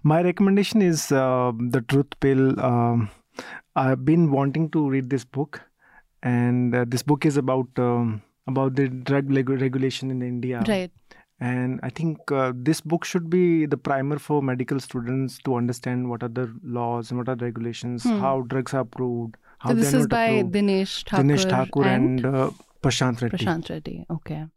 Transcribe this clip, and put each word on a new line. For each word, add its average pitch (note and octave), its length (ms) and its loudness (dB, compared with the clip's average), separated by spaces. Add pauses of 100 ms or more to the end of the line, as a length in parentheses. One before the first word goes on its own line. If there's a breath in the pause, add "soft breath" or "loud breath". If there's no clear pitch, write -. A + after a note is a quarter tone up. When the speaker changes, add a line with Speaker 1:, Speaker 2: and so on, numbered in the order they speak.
Speaker 1:
my D#3+ 200 4
recommendation G3 580 4
is, E3 320 2
uh, B2+ 400 2 (180)
The B2+ 120 0
Truth C#3 380 0
Pill. C3+ 380 4
Um, A#2+ 520 2 (680 loud breath)
I've C3 280 0
been D#3+ 260 4
wanting C#3 400 0
to D3+ 180 2
read C3 220 -2
this B2+ 140 -2
book, - 360 -6 (640 soft breath)
and, B2 520 2
uh, B2 140 2
this A#2+ 140 -2
book D3 240 0
is C#3+ 100 2
about, C3 400 0
um, A#2+ 460 0 (240)
about C3+ 280 0
the C#3 140 2
drug C3+ 420 -2
leg-, C3+ 200 2
regulation C3 600 -2
in B2+ 120 -4
India. B2 440 -4
Speaker 2:
Right. F3+ 240 -2 (500 soft breath)
Speaker 1:
And B2+ 420 -2
I C3 80 -6
think, D#3+ 420 -4
uh, C3 220 0
this B2+ 260 -2
book E3 240 -2
should E3+ 240 -4
be E3+ 380 2
the C#3+ 100 0
primer C#3 420 -2
for D3 240 0
medical C3 380 -2
students B2+ 640 -4
to C3 120 0
understand B2 520 -2
what A#2 140 -6
are A#2+ 60 -6
the A#2+ 220 -4 (120)
laws A#2+ 480 -4
and B2 80 -4
what A#2+ 100 -4
are B2+ 80 -2
the B2 100 -6
regulations, A#2 580 -6
Speaker 2:
Hmm. A3+ 160 0
Speaker 1:
how C3 220 0
drugs B2+ 320 -4
are C3 60 0
approved, A#2+ 560 -6 (220 soft breath)
how C3 120 -4
Speaker 2:
So A#3 60 4
this A3+ 140 2
Speaker 1:
they're B3+ 100 4
Speaker 2:
is A3+ 60 4
Speaker 1:
not G#3+ 40 -4
Speaker 2:
by A#3 160 2
Speaker 1:
approved. G3+ 280 2
Speaker 2:
Dinesh G3 540 0
Thakur D3 140 2
Speaker 1:
Dinesh D3 280 4
Thakur C3 340 2
Speaker 2:
and B2+ 400 2
Speaker 1:
and, C3+ 120 0
uh, C3 140 2 (320)
Prashant B2+ 400 0
Reddy. A#2+ 140 -2
Speaker 2:
Prashant E3+ 340 -2
Reddy, E3 400 -10
okay. D#3 360 -8 (100)